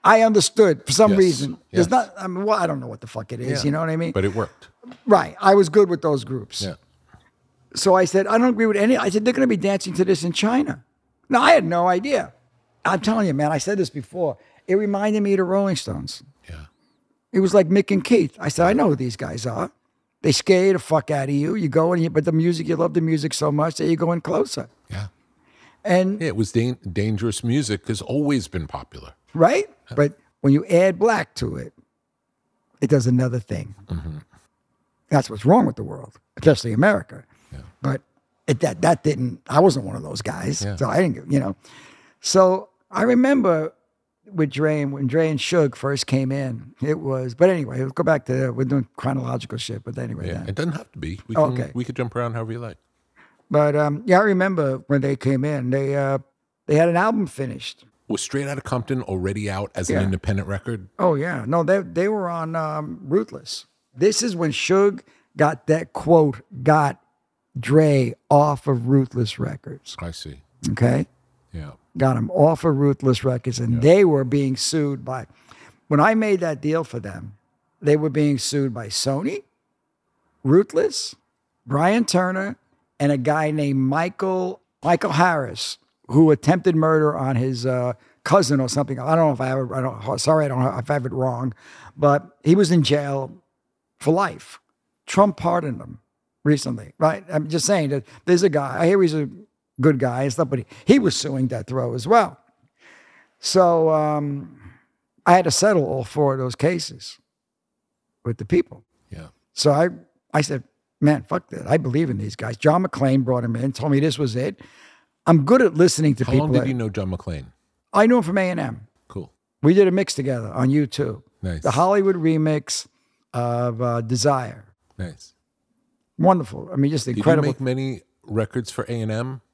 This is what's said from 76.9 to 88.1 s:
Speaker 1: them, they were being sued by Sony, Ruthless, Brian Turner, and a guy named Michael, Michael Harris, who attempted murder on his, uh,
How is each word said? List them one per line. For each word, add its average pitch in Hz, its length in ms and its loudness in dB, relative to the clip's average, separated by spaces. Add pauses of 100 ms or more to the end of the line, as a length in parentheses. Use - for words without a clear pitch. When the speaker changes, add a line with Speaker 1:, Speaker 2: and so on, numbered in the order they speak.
Speaker 1:
them, 101 340 -14 (480)
they 147 140 4
were 151 140 0
being 147 280 0
sued 135 340 -4
by 110 140 -10
Sony, 165 560 -4 (1000)
Ruthless, 170 720 0 (520)
Brian 175 380 2
Turner, 185 520 -2 (420)
and 143 140 2
a 143 60 0
guy 151 320 0
named 143 300 -2
Michael, 180 800 -2 (240)
Michael 170 280 0
Harris, 147 680 0 (300)
who 156 220 6
attempted 170 460 2
murder 156 400 2
on 131 200 -2
his, 123 300 -2
uh, 123 280 -2 (300)